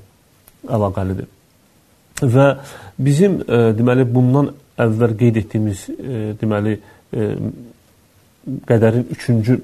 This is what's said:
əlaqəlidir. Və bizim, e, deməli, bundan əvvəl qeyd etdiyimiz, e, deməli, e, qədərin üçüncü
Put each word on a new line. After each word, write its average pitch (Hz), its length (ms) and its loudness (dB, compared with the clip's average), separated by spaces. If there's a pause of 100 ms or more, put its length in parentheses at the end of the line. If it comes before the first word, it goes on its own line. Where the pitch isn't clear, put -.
(680)
əlaqəlidir. 98 600 -2 (880)
Və 135 300 4 (520)
bizim, 147 420 2
e, - 180 2 (180)
deməli, 123 280 2
bundan 127 440 2 (280)
əvvəl 113 400 0
qeyd 117 200 2
etdiyimiz, 107 520 -4
e, 110 500 -8
deməli, 104 400 -2 (340)
e, 107 140 -2 (1400)
qədərin 113 440 2
üçüncü 117 520 0